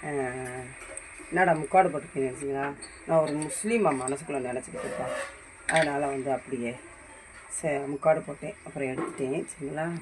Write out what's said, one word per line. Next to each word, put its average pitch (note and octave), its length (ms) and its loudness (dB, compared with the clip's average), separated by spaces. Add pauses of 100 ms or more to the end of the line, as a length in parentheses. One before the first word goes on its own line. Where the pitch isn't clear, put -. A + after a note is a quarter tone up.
ஆ, D#3 40 -6 (1200)
என்னடா F3+ 240 4
முக்காடு D#3+ 360 6
போட்டிருக்கீங்க C#3 440 -2
நினைச்சீங்களா? C#3 400 -2 (340)
நான் E3 120 6
ஒரு D#3 140 4
முஸ்லீமா F3 680 2
மனசுக்குள்ள C#3 380 -2
நினைச்சுக்கிட்டு B2 440 -6
இருப்பேன். - 560 -6 (260)
அதனால D3 400 4
வந்து C3+ 260 0
அப்படியே B2 420 -2 (880)
சே-, C#3 240 0
முக்காடு D#3 340 4
போட்டேன், D3+ 340 -8 (120)
அப்புறம் C#3 220 -2
எடுத்துட்டேன். C3 580 -2
சரிங்களா? D3+ 440 -6 (100)